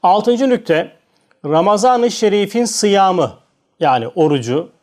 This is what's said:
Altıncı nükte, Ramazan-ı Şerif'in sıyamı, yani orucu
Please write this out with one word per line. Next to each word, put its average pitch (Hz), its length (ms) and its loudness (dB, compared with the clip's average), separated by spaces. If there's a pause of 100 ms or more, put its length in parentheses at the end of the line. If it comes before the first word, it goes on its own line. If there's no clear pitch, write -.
Altıncı 226 460 2
nükte, 165 420 -2 (540)
Ramazan-ı 208 640 0
Şerif'in 208 540 -2
sıyamı, 190 680 0 (460)
yani 131 280 0
orucu 147 640 -2 (140)